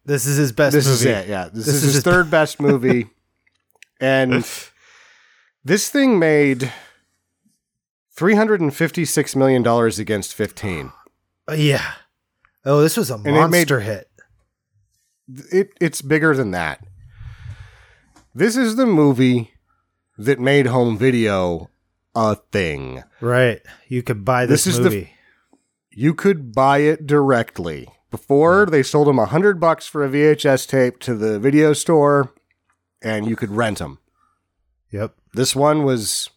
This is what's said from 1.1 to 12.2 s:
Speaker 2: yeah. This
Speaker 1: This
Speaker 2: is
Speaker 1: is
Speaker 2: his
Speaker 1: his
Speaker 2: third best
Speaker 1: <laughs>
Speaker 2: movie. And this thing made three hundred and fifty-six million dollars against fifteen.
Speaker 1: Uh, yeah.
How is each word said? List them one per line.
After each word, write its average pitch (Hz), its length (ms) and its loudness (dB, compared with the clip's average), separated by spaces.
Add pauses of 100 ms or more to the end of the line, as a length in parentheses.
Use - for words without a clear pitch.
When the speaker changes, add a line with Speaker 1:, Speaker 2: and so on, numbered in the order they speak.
Speaker 2:
yeah. 95 240 -6
This 110 140 -10
Speaker 1:
This - 20 -2
Speaker 2:
is 131 60 0
Speaker 1:
is 139 80 -2
Speaker 2:
his 139 120 2
Speaker 1:
his 135 100 0
Speaker 2:
third 175 260 2
best 156 300 0
Speaker 1:
<laughs> - 0 -
Speaker 2:
movie. 127 480 0 (920)
And 131 440 0 (1200)
this 190 260 0
thing 262 280 2
made 143 540 2 (1400)
three 202 220 2
hundred 214 260 2
and 147 140 0
fifty-six 160 600 -2
million 135 280 2
dollars 117 360 0
against 104 360 -6
fifteen. 87 580 -8 (560)
Speaker 1:
Uh, 151 60 -8
yeah. 147 380 -2 (720)